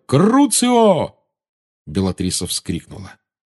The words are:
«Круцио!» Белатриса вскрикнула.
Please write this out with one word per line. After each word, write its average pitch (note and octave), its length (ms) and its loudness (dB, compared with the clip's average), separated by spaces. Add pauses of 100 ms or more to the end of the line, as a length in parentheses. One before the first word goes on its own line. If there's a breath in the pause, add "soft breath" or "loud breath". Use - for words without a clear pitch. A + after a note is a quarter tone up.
«Круцио!» A3 1080 2 (680)
Белатриса F2+ 600 -4
вскрикнула. - 720 -10 (420)